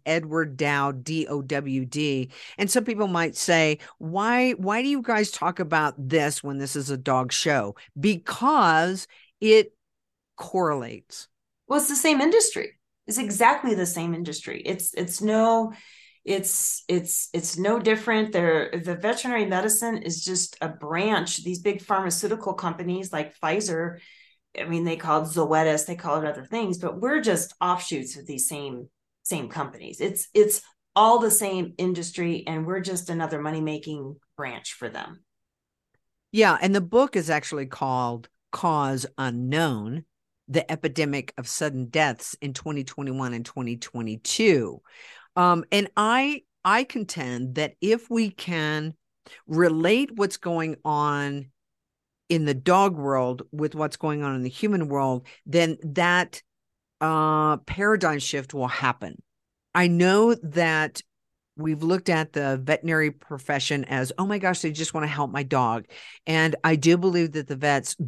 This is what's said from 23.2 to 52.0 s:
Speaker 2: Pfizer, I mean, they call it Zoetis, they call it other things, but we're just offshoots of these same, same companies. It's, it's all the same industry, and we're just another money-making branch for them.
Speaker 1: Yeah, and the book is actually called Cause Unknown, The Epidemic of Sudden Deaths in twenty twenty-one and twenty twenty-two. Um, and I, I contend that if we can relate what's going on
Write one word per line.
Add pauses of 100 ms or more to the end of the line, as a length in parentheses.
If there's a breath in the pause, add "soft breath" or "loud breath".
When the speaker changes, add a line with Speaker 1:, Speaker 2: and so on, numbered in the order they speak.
Speaker 2:
Pfizer, (600 loud breath)
I
mean,
they
call
it
Zoetis,
they
call
it
other
things,
but
we're
just
offshoots
of
these
same, (340)
same
companies.
It's,
it's (340 loud breath)
all
the
same
industry,
and
we're
just
another
money-making (200)
branch
for
them. (1080)
Speaker 1:
Yeah,
and
the
book
is
actually
called (220)
Cause (120)
Unknown, (420)
The
Epidemic
of
Sudden
Deaths
in
twenty
twenty-one
and
twenty
twenty-two. (540 loud breath)
Um,
and
I, (240)
I
contend
that
if
we
can (500 loud breath)
relate
what's
going
on (800)